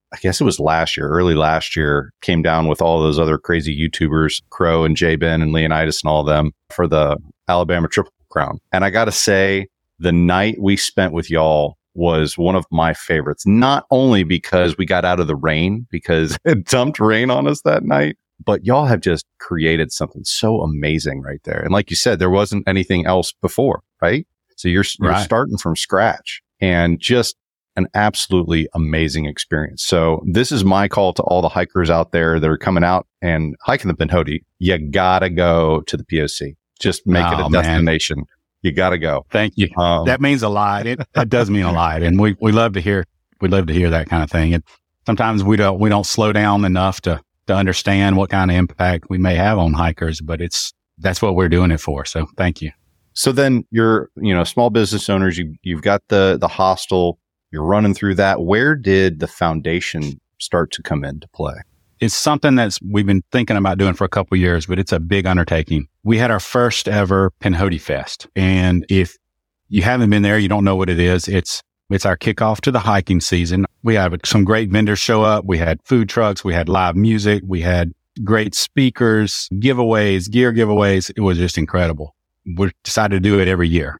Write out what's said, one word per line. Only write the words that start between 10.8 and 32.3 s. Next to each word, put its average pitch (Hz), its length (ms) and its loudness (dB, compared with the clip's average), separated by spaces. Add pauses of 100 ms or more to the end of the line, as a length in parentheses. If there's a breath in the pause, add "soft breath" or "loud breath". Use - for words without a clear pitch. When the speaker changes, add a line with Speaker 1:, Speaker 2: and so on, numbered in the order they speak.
Speaker 1:
with 82 180 -6
y'all 78 480 0 (160)
was 80 440 0
one 87 160 2
of 90 160 0
my 80 240 0
favorites, 73 520 -4
not 123 440 2
only 127 320 4
because 87 560 0
we 95 80 -2
got 90 180 0
out 90 140 0
of 85 80 0
the 73 100 -2
rain, 82 540 -2
because 80 500 -2
<laughs> - 40 -20
it 127 220 0
dumped 131 340 0
rain 110 300 2
on 135 180 0
us 147 140 -4
that 151 200 0
night, - 340 -2 (280)
but 95 200 -2
y'all 131 220 2
have 113 140 2
just 82 240 -2 (140)
created 80 540 0
something - 320 -8
so - 360 -2
amazing 76 640 -4
right 69 200 -12
there. - 180 -8
And 78 120 -2
like 104 180 0
you 85 60 -4
said, 104 240 0
there 92 100 2
wasn't 101 380 0
anything 92 380 0
else 92 260 0
before, - 500 -2 (180)
right? 113 260 0 (300)
So - 120 -4
you're, 92 160 2 (160)
you're 92 100 0
Speaker 2:
Right. 98 140 0
Speaker 1:
starting 113 340 -2
from 82 160 -2
scratch - 680 -2 (200)
and 87 400 2
just 120 360 0 (400)
an 92 180 -2
absolutely 87 800 0
amazing 78 520 -2
experience. 76 560 -6
So 82 440 0
this 110 260 0
is 113 120 0
my 98 240 2
call 95 260 0
to - 80 -4
all 90 200 0
the 82 60 0
hikers 90 420 -2
out 82 220 0
there 82 260 2